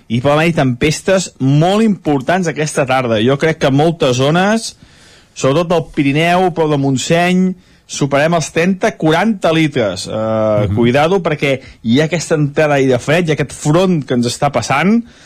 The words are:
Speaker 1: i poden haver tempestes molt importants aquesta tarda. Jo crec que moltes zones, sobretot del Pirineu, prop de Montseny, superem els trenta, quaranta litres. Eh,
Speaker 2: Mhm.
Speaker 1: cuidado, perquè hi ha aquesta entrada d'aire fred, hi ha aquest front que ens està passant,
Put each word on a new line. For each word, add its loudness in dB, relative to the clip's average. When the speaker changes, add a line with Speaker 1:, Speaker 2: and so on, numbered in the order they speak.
Speaker 1:
i -4
poden 2
haver 2
tempestes -2
molt 2
importants 0
aquesta -4
tarda. 0
Jo 2
crec -2
que 0
moltes 0
zones, 0
sobretot 0
del 0
Pirineu, 2
prop 0
de 0
Montseny, 0
superem 0
els -4
trenta, 0
quaranta 0
litres. -2
Eh, -12
Speaker 2:
Mhm. 0
Speaker 1:
cuidado, 2
perquè -2
hi 2
ha 2
aquesta -2
entrada 0
d'aire 2
fred, 0
hi -2
ha 0
aquest -4
front 0
que -4
ens 0
està -2
passant, 0